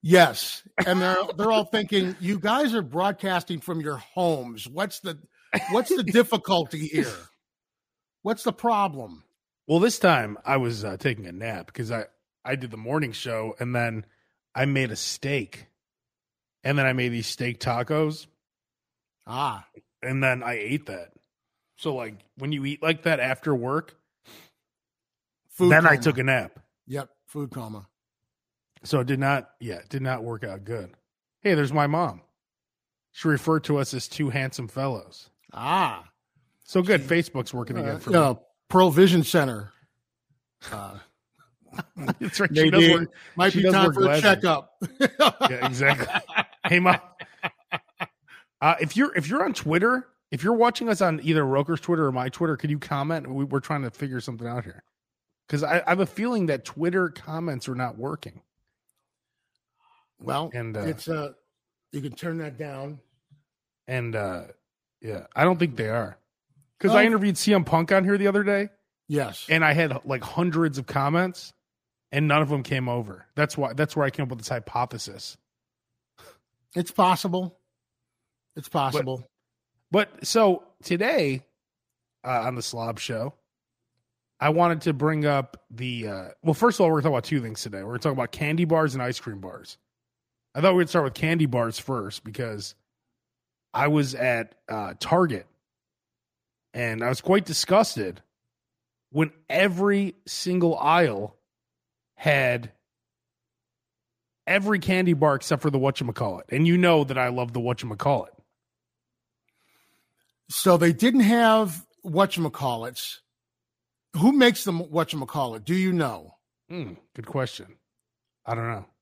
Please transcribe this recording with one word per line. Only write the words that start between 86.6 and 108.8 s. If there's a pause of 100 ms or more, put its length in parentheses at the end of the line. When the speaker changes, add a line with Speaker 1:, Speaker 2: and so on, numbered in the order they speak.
Speaker 2:
of
all,
we're
gonna
talk
about
two
things
today.
We're
gonna
talk
about
candy
bars
and
ice
cream
bars. (800)
I
thought
we'd
start
with
candy
bars
first
because (1000)
I
was
at, (140)
uh,
Target, (1300)
and
I
was
quite
disgusted (880)
when (160)
every (120)
single
aisle (800)
had (1700)
every
candy
bar
except
for
the
whatchamacallit.
And
you
know
that
I
love
the
whatchamacallit. (2250)